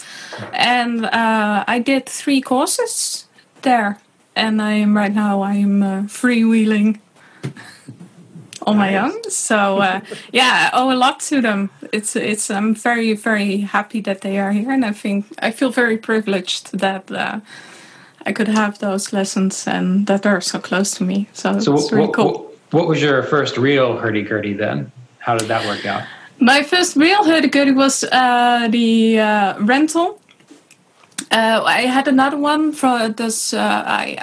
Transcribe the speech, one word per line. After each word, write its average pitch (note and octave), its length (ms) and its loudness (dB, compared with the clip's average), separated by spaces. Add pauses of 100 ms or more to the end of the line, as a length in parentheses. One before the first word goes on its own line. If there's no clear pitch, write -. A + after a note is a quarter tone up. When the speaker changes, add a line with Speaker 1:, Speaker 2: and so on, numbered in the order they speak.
(520)
Speaker 1:
And, A#3+ 540 0
uh, G#3+ 580 0 (100)
I B3 40 0 (120)
did C4 160 0
three C#4 340 -2
courses - 840 -2 (360)
there. A3 360 2 (380)
And A3 260 0
I G#3+ 100 0 (100)
am, G#3 140 4
right G3+ 180 0
now, G3+ 280 0 (100)
I - 20 0 (120)
am, G3+ 160 2
uh, G3 260 -2
freewheeling A3 880 2 (1700)
on G#3 100 4
my G3 160 2
Speaker 2:
Nice. A3 200 0
Speaker 1:
own. A4 180 -12
So, G3+ 480 0
uh, F#3+ 220 0 (160)
<laughs> - 160 -16
yeah, A#3 400 2
I B3 60 0
owe C4 140 2
a B3+ 140 0
lot D4 140 -2 (100)
to C#4+ 100 2
them. G3+ 300 -2 (220)
It's, G#3+ 240 -6
it's, G#3+ 340 -4
I'm G#3+ 240 0
very, A3+ 400 0
very G3+ 440 0
happy G3+ 440 -4
that F#3+ 180 -4
they G3 180 -4
are G3 140 0
here. G#3+ 180 -2
And C4+ 140 2
I G#3 80 -2
think, G3+ 320 -4 (180)
I A3+ 80 0
feel B3+ 200 -2
very A#3 260 0
privileged G#3+ 800 -4
that, F#3+ 320 -2
uh, - 300 -6 (840)
I G3+ 60 -2
could G#3+ 160 -2
have G#3+ 300 0
those G3 360 -4
lessons F#3+ 520 -2
and F#3 400 0
that G3 160 0
they're G3 200 2
so - 160 -6
close F#3+ 400 -2
to G3 60 -2
me. G3+ 280 -2
So G3 260 -2
Speaker 3:
So D3 160 2
Speaker 1:
it's D3 100 2
Speaker 3:
what, - 80 -4
Speaker 1:
really - 140 4
Speaker 3:
what, - 100 -4
Speaker 1:
cool. G#3 160 4
Speaker 3:
what, - 120 -8 (280)
what D#3+ 160 2
was D3+ 140 0
your C3+ 200 4
first C3+ 340 0
real B2+ 400 2
hurdy-gurdy G#2+ 560 -2
then? A#2+ 400 -4 (260)
How A#2 200 -2
did A2 100 -4
that A2 180 -2
work G2+ 200 -6
out? G2 160 -4 (360)
Speaker 1:
My C#4 240 4
first F4+ 340 0
real F4 280 4
hurdy-gurdy C#4+ 480 4
was, C4+ 320 2
uh, A#3+ 640 2
the, A3+ 500 4
uh, G#3 400 2
rental. D#4 580 0 (1120)
Uh, A3 320 2
I E3+ 180 2
had C4+ 260 0
another C#4 280 2
one D4+ 360 0
for B3 360 0
this, A3 460 -4
uh, G#3 320 0
I, - 360 -4